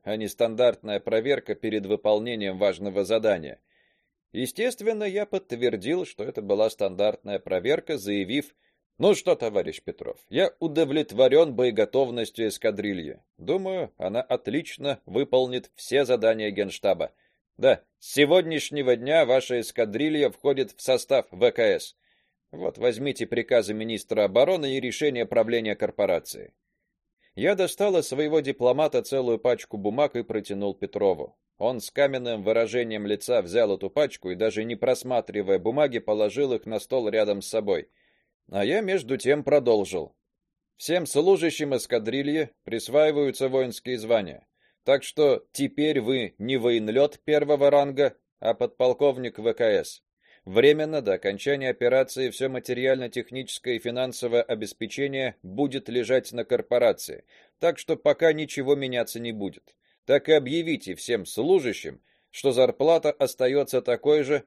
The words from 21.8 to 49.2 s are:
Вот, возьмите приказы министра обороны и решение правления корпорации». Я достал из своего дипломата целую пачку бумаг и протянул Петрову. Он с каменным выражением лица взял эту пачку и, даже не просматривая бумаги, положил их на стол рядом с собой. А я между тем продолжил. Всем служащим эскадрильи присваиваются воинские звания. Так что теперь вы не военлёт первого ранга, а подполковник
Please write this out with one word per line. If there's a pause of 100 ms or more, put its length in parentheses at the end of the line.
Вот,
возьмите
приказы
министра
обороны
и
решение
правления
корпорации». (840)
Я
достал
из
своего
дипломата
целую
пачку
бумаг
и
протянул
Петрову. (220)
Он
с
каменным
выражением
лица
взял
эту
пачку
и,
даже
не
просматривая
бумаги,
положил
их
на
стол
рядом
с
собой. (640)
А
я
между
тем
продолжил. (600)
Всем
служащим
эскадрильи (140)
присваиваются
воинские
звания. (380)
Так
что
теперь
вы
не
военлёт
первого
ранга, (240)
а
подполковник